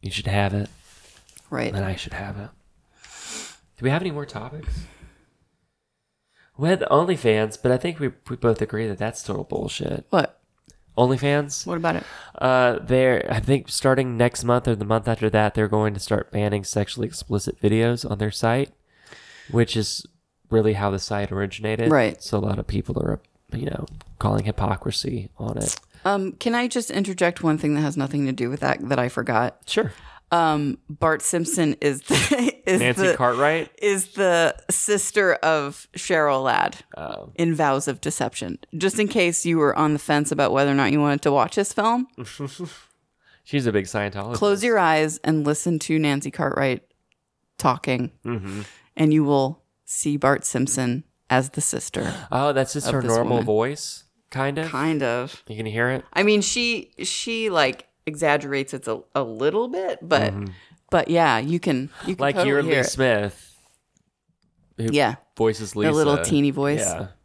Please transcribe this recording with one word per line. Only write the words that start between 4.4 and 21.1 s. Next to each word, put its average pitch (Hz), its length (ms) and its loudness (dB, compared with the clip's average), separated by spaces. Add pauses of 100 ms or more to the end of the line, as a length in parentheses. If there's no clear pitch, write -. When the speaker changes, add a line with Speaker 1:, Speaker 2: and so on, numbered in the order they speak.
Speaker 1:
We 147 120 0
had 185 120 4
the - 60 0
OnlyFans, 120 760 4
but - 80 4
I 127 60 4
think 165 240 -4
we, 135 100 -2 (180)
we 123 80 -6
both 113 240 2
agree 110 280 -2
that 98 100 -6
that's 107 240 -6
total 98 220 -6
bullshit. - 640 -6
Speaker 2:
What? - 300 0 (560)
Speaker 1:
OnlyFans? 139 680 2
Speaker 2:
What 175 100 -4
about 165 200 0
it? - 80 -6 (320)
Speaker 1:
Uh, 127 440 4
they're, 127 500 4
I 110 80 0
think 127 300 2
starting 131 480 2
next 120 260 2
month 123 240 2
or 120 80 4
the 104 100 -2
month 110 220 0
after 110 240 0
that, 107 240 2
they're 107 140 2
going 107 260 2
to 95 60 -6
start - 320 -2
banning 104 320 0
sexually 110 420 -4
explicit - 560 -6
videos 113 460 2
on 101 100 -4
their 104 140 -2
site, 120 400 -2 (800)
which 117 240 2
is - 280 -4 (460)
really 110 220 4
how 101 180 0
the 95 80 -2
site 101 320 -4